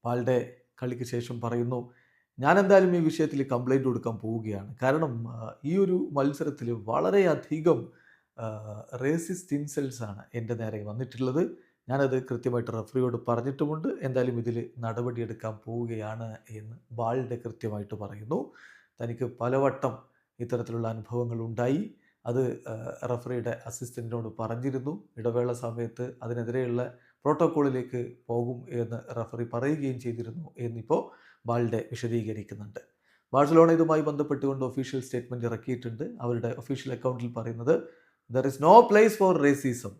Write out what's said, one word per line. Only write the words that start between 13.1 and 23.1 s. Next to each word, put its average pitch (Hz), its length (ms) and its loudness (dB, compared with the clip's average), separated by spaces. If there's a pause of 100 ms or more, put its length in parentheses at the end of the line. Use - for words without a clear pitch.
പറഞ്ഞിട്ടുമുണ്ട്. 143 600 -2 (140)
എന്തായാലും 127 360 0
ഇതിൽ 117 400 -4
നടപടിയെടുക്കാൻ 113 840 -6
പോവുകയാണ്" 113 760 -8 (120)
എന്ന് 110 260 -16 (160)
ബാൽഡെ 117 440 -2
കൃത്യമായിട്ട് 107 580 -8
പറയുന്നു. 107 580 -6 (500)
തനിക്ക് 117 220 -4 (140)
പലവട്ടം 131 600 0 (400)
ഇത്തരത്തിലുള്ള 117 500 -4
അനുഭവങ്ങൾ 117 520 -4
ഉണ്ടായി. 123 540 -2 (300)
അത്, 123 440 0
ആ, 113 60 -8 (320)
റഫറിയുടെ 120 600 -4